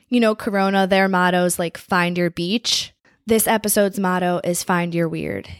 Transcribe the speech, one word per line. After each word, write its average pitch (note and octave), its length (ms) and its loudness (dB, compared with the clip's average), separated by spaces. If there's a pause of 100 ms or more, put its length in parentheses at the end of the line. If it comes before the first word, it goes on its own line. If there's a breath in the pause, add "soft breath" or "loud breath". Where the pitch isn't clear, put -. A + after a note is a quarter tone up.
You B3 140 2
know, A3 120 4
Corona, G3 540 0
their F#3+ 220 4
motto F3+ 360 2
is, F3 140 -2
like, E3+ 180 -4
"Find F3 400 0
your F3 120 0
beach." - 640 -4 (340 soft breath)
This A3 200 2
episode's G#3 520 0
motto F3+ 440 0
is F3 200 -4
"Find F3 320 -2
your E3+ 140 0
weird." D#3 400 -8 (100)